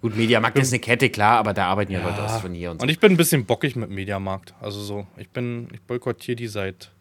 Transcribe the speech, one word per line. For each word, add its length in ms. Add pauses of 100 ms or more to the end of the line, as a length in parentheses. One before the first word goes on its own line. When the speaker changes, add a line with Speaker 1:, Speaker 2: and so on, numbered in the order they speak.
Speaker 1:
Gut, 140
Mediamarkt 380
Speaker 2:
Bin 80
Speaker 1:
ist 100
eine 80
Kette, 300
klar, 280
aber 140
da 140
arbeiten 260
ja 80
Speaker 2:
Ja. 80
Speaker 1:
Leute 160
aus 160
von 140
hier 180
und 80
so. 20
Speaker 2:
Und 60
ich 100
bin 140
ein 60
bisschen 260
bockig 320
mit 140
Mediamarkt. 720
Also 200
so, 260 (120)
ich 100
bin, 440
ich 100
boykottiere 540
die 120
seit 420 (100)